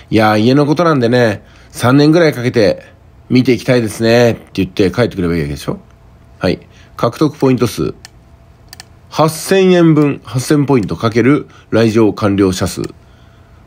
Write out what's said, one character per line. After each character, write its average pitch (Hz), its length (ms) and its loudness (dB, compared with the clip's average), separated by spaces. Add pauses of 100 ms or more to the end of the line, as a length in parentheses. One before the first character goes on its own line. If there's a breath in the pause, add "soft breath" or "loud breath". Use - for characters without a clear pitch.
い - 80 -2
や 110 160 2
ー、 107 80 0
家 120 140 2
の 147 100 2
こ 147 100 0
と 170 100 0
な 160 100 2
ん 135 60 0
で 117 100 0
ね、 120 340 0 (260 soft breath)
三 127 280 0
年 151 140 4
ぐ 165 60 4
ら 165 100 2
い 143 40 0
か 120 100 -8
け 117 80 -4
て 101 340 0 (440)
見 123 160 2
て 131 80 2
い 113 60 0
き - 60 -16
た 127 120 0
い 120 60 0
で 110 60 -4
す 101 140 -10
ね 117 300 2
っ - 40 -8
て - 60 -18 (120)
言 95 120 -2
っ - 40 -8
て 92 200 0
帰 - 120 -2
っ 110 60 0
て 85 80 -14
く 92 60 -4
れ 85 60 -2
ば 85 60 -2
い 85 40 -2
い - 40 -2
わ 73 40 -6
け 71 80 -8
で 71 40 -10
し - 100 -14
ょ？ - 100 -8 (600)
は 92 120 -2
い。 - 100 -6 (360 soft breath)
獲 - 220 -4
得 151 180 -2
ポ 135 140 0
イ 131 40 2
ン - 20 0
ト 117 100 0
数。 78 280 -6 (1160)
八 156 200 0
千 190 420 0
円 170 220 4
分、 147 280 0
八 - 180 -8
千 147 260 0
ポ 139 120 2
イ 104 40 0
ン 90 40 -6
ト 85 80 -8
か 110 160 -4
け 110 120 0
る 135 260 0 (220 loud breath)
来 113 200 2
場 104 220 2
完 98 240 -2
了 95 160 2
者 92 160 -4
数。 - 140 -10 (840 soft breath)